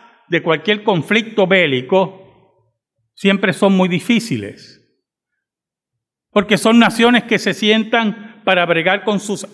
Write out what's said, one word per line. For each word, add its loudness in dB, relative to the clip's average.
de -2
cualquier -2
conflicto 0
bélico 0
siempre 0
son 2
muy 2
difíciles, -4
porque 0
son 2
naciones 2
que -2
se -4
sientan -2
para 2
bregar 0
con -2
sus -8